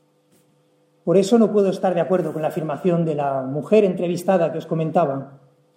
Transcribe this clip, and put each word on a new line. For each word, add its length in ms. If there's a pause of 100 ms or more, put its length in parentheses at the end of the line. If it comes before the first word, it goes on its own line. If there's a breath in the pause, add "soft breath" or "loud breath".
(1040)
Por 140
eso 200
no 140
puedo 180
estar 240
de 80
acuerdo 320
con 80
la 60
afirmación 580
de 100
la 260
mujer 420
entrevistada 680
que 60
os 80
comentaba. 760 (380)